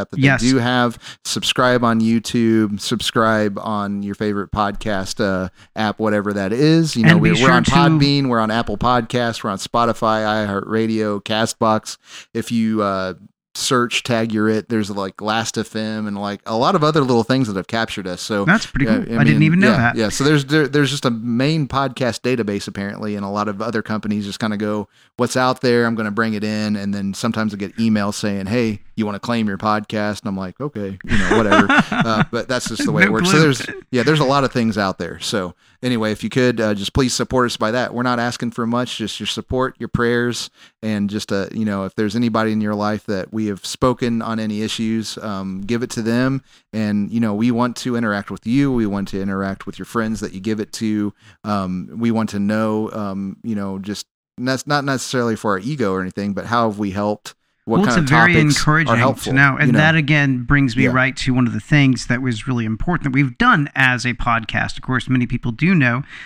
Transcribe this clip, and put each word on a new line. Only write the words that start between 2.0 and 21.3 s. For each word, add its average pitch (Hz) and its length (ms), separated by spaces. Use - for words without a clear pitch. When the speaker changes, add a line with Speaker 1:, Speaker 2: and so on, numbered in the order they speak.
Speaker 1:
YouTube. 113 800
Subscribe 107 800
on 101 460
your 101 100
favorite 101 380
podcast, 101 680
uh, 95 280
app, 104 240
whatever 104 340
that 98 200
is. 156 420
You 120 80
know, 135 80
Speaker 2:
And 165 100
Speaker 1:
we, 165 100
Speaker 2:
be 165 120
Speaker 1:
we're 131 60
Speaker 2:
sure 131 40
Speaker 1:
on 123 120
Speaker 2:
to - 80
Speaker 1:
Podbean, 143 560
we're 120 100
on 110 140
Apple 110 260
Podcasts, 120 640
we're 113 80
on 98 80
Spotify, 110 640
iHeartRadio, 107 800
Castbox. 110 720
If 117 200
you, 110 300
uh, 95 320
search, - 480
tag 113 300
your 110 180
it, 110 180
there's, 107 220
like, 98 320
Last 110 340
F 110 180
M 110 320
and, 101 140
like, 101 240
a 110 140
lot 156 160
of 156 100
other 156 160
little 123 240
things 131 240
that 101 80
have 90 100
captured 110 400
us. 90 140
So 101 240
Speaker 2:
That's 214 220
pretty - 180
Speaker 1:
yeah, 110 180
Speaker 2:
cool. 113 160
Speaker 1:
I - 40
Speaker 2:
I - 20
didn't 147 140
Speaker 1:
mean, 147 60
Speaker 2:
even 165 160
know 196 100
Speaker 1:
yeah, 104 80
Speaker 2:
that. 117 180
Speaker 1:
yeah. 113 140
So 135 140
there's, 147 200
there, 143 240
there's 139 220
just 139 160
a 127 40
main 120 560